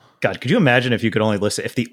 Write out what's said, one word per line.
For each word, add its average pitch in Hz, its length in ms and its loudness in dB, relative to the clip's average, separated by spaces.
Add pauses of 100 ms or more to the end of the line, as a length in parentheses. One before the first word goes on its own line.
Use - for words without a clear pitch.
(220)
God, 98 200 -4
could 123 80 -6
you 208 80 4
imagine 127 340 4
if 110 120 -2
you 110 80 0
could 107 100 0
only 107 160 2
listen, 101 280 -2
if - 100 -8
the 117 180 -2